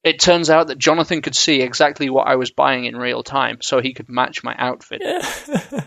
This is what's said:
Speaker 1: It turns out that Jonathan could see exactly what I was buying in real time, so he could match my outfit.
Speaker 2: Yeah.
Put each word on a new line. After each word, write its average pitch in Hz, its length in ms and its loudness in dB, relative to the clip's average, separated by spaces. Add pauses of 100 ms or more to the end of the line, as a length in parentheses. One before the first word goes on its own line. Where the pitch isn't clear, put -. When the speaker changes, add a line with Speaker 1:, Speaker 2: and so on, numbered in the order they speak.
Speaker 1:
It 160 160 2
turns 170 280 4
out 160 180 6
that 147 100 -8
Jonathan 156 440 2
could 131 140 -6
see 147 260 2
exactly 139 480 0
what 131 180 2
I 131 100 2
was 123 140 -2
buying 135 340 0
in 120 100 -8
real 123 280 -4
time, 123 380 -4
so 131 200 0
he 131 120 -6
could 117 140 -16
match 123 380 -2
my 123 120 -8
outfit. - 460 -6
Speaker 2:
Yeah. 294 840 -6